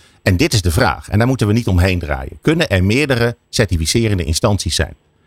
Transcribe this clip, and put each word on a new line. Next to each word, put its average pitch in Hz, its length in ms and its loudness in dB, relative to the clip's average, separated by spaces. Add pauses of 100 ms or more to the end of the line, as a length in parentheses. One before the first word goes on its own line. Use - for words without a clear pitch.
(220)
En 92 140 2
dit 170 160 0
is 104 100 2
de 90 80 0
vraag, - 380 -2
en 104 100 0
daar 117 80 2
moeten 127 200 0
we 104 60 2
niet 117 140 0
omheen 92 320 2
draaien. 71 440 -8
Kunnen 160 260 2
er 92 160 2
meerdere 120 520 0 (120)
certificerende 101 760 0
instanties 92 500 -2
zijn? - 200 -4 (320)